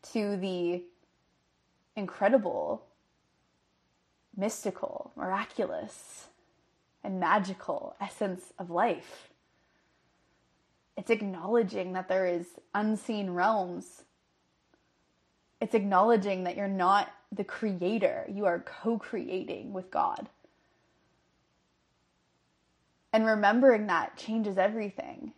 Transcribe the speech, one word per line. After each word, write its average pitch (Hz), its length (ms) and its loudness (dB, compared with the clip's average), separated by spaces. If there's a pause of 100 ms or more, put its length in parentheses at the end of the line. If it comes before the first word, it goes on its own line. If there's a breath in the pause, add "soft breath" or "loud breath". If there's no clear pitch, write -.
(120)
to 202 240 0
the 180 460 -2 (1120)
incredible, 202 880 0 (1500)
mystical, - 800 -6
miraculous, - 1120 -6 (760)
and 190 180 -4
magical 185 800 -2
essence 196 580 -6
of 180 120 -10
life. 175 600 -2 (1700)
It's 214 140 -6
acknowledging 196 840 0
that 185 160 -6
there 185 180 2
is 175 200 0 (280)
unseen 208 560 0
realms. 180 720 0 (1600)
It's 226 140 -4
acknowledging 202 720 4
that 175 120 -4
you're 202 120 -2
not 190 420 2 (200)
the 202 140 -6
creator. 190 840 -2
You 202 180 -2
are 175 140 2
co-creating - 1120 -6
with 185 180 -10
God. - 380 -2 (2750)
And 220 140 4
remembering 220 600 6
that 170 300 0
changes 214 420 -2
everything. 202 800 -2